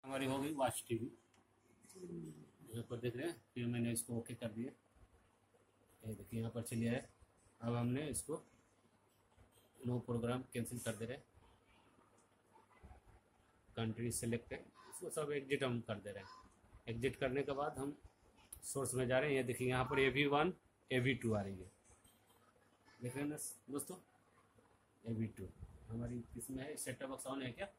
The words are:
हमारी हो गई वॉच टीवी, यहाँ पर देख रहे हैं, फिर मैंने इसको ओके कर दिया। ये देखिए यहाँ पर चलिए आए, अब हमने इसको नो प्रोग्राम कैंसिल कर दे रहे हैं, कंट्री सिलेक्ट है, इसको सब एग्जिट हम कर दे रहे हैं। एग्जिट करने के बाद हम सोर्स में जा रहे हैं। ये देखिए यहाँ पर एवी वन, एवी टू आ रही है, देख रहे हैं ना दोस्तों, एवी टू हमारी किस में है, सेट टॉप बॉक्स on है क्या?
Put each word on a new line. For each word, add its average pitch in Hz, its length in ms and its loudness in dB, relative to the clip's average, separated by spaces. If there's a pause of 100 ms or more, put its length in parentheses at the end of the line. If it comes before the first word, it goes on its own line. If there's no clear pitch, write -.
हमारी 135 220 0
हो 135 140 4
गई 147 140 2
वॉच 131 340 2
टीवी, 113 240 0 (1600)
यहाँ 117 220 -6
पर 120 80 -4
देख 117 180 -2
रहे 147 120 -2
हैं, - 80 -2 (180)
फिर 120 140 -2
मैंने 120 240 2
इसको 117 260 0
ओके 117 180 -4
कर 120 140 -6
दिया। 117 220 -4 (1300)
ये 110 100 -4
देखिए 101 260 -4
यहाँ 113 120 0
पर 117 120 -4
चलिए 117 260 2
आए, 127 140 2 (580)
अब 120 140 2
हमने 123 340 4
इसको 143 320 -2 (1400)
नो 123 220 0
प्रोग्राम 120 400 2 (120)
कैंसिल 120 260 -2
कर 113 140 0
दे 107 120 -4
रहे 127 120 -6
हैं, - 60 -16 (2500)
कंट्री 113 440 -2
सिलेक्ट 117 400 -2
है, - 40 -6 (320)
इसको 175 220 -8
सब 151 220 0
एग्जिट 139 300 2
हम 123 180 2
कर 110 160 -2
दे 101 140 -8
रहे 98 120 -10
हैं। - 60 -14 (580)
एग्जिट 117 280 0
करने 135 280 2
के 139 100 -2
बाद 131 240 0
हम 143 180 -2 (680)
सोर्स 131 320 0
में 127 120 4
जा 127 120 6
रहे 147 100 4
हैं। 135 80 6
ये 127 60 4
देखिए 123 240 0
यहाँ 127 180 4
पर 135 160 4
एवी 135 260 8
वन, 151 260 6 (380)
एवी 127 240 6
टू 117 180 2
आ 104 80 4
रही 98 120 -4
है, 92 180 -10 (1300)
देख 120 160 -4
रहे 143 80 -2
हैं 147 60 0
ना 151 80 -4 (320)
दोस्तों, 143 280 -4 (1040)
एवी 113 260 0
टू 95 180 -10 (420)
हमारी 120 300 -4 (140)
किस 120 180 -10
में 131 120 -4
है, 147 140 -6
सेट 123 220 -6
टॉप 135 100 -6
बॉक्स 131 160 -8
on 135 160 -4
है 127 100 -2
क्या? 190 160 -6 (120)